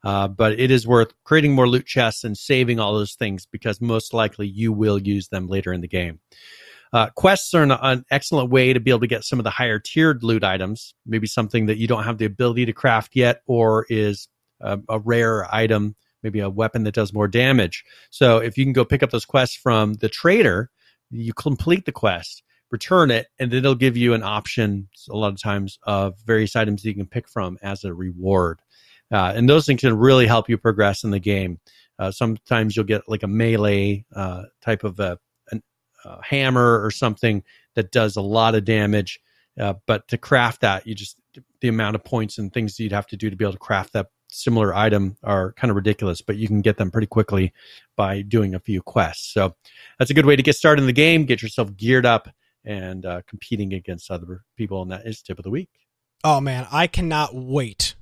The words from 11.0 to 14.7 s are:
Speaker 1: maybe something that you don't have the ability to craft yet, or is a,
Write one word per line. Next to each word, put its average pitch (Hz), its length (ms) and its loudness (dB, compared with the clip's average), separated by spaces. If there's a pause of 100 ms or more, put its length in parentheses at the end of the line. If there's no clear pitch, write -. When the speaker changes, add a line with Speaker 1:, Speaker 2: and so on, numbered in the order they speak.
Speaker 1:
maybe 110 200 -2
something 110 400 -2
that 107 120 0
you 113 100 -2
don't 113 160 0
have 113 140 -6
the 113 80 -2
ability 120 400 0
to 113 60 -4
craft 117 440 0
yet, 123 300 2
or 110 420 2
is 107 400 -2 (320)
a, 101 180 -6 (120)